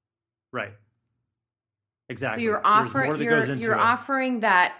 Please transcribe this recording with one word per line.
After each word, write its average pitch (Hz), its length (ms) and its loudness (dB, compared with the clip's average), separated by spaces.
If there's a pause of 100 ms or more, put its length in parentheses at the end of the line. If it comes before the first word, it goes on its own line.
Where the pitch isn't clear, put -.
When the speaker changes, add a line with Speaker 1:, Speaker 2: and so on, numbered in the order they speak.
(520)
Speaker 1:
Right. 104 220 -10 (1300)
Exactly. 139 340 -4
Speaker 2:
So - 20 -4
you're 214 120 0
Speaker 1:
There's - 100 -4
Speaker 2:
offer-, 226 400 2
Speaker 1:
more 151 120 -2
that - 60 -4
Speaker 2:
you're, 233 160 2
Speaker 1:
goes 220 100 0
into 139 140 -4
Speaker 2:
you're 220 120 0
Speaker 1:
it. - 40 0
Speaker 2:
offering 247 600 0
that, 190 400 4